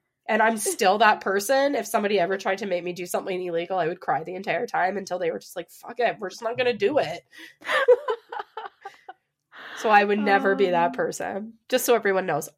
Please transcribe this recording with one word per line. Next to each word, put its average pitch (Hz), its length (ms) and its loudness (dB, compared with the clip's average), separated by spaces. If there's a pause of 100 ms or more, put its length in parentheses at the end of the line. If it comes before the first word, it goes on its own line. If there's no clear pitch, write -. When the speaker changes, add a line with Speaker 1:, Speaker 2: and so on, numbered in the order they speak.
(300)
Speaker 1:
And 220 140 2
I'm 226 140 2
still 208 420 2
that 214 220 6
person. 269 540 2
If 226 120 -4
somebody 208 320 0
ever 190 180 0
tried 196 220 -2
to 208 80 -6
make 175 180 -2
me 180 80 -6
do 180 140 -8
something 180 360 -4
illegal, 175 360 -2
I 160 80 0
would 180 120 -4
cry 156 240 -2
the 175 120 -10
entire 170 320 -4
time 180 280 0
until 185 240 -6
they 170 120 -2
were - 80 -8
just - 180 -18
like, 170 140 -10
"Fuck - 280 -12
it, 202 200 0
we're 196 100 -6
just - 140 -12
not 226 120 -4
gonna 247 160 0
do 240 280 0
it." 160 260 -4 (360)
<laughs> - 60 -14 (2000)
So 233 120 0
I 208 140 8
would 208 160 2
never 196 360 2
be 190 160 2
that 175 160 4
Speaker 2:
Um, 175 40 -6
Speaker 1:
person. 190 600 -6 (160)
Just 254 160 0
so 240 100 4
everyone 190 300 2
knows. 156 320 -2